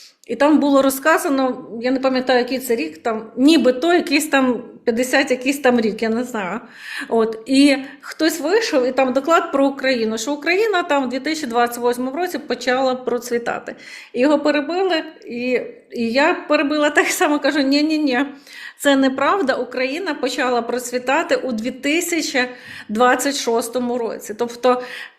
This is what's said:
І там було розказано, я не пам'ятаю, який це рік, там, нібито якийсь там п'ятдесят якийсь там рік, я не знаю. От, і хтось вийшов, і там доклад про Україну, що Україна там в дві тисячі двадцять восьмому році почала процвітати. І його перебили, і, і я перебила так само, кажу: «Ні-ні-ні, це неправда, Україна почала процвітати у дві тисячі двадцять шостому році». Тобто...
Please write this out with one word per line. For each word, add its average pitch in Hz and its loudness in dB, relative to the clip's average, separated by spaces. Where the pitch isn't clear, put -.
І 233 -6
там 214 4
було 277 4
розказано, 269 0
я 254 0
не 262 0
пам'ятаю, 254 2
який 247 -2
це 226 -2
рік, 311 -4
там, 220 -4
нібито 269 4
якийсь 302 2
там 254 2
п'ятдесят 254 0
якийсь 262 -2
там 247 4
рік, 220 -2
я 220 0
не 233 -2
знаю. 196 -6
От, 226 0
і 269 6
хтось 311 -2
вийшов, 320 2
і 262 0
там 254 0
доклад 330 2
про 277 2
Україну, 233 -2
що 285 -4
Україна 359 0
там 285 0
в 247 -4
дві 262 -4
тисячі 302 -6
двадцять 240 0
восьмому 247 -2
році 349 -4
почала 254 -2
процвітати. 240 -4
І 233 -4
його 294 4
перебили, 311 0
і, 240 -2
і 226 -2
я 294 4
перебила 302 0
так 320 2
само, 294 0
кажу: 285 0
«Ні-ні-ні, 285 2
це 277 2
неправда, 269 2
Україна 262 -4
почала 262 -2
процвітати 254 -2
у 254 -2
дві 226 -4
тисячі 311 -2
двадцять 269 2
шостому 240 -2
році». 214 -8
Тобто... 247 0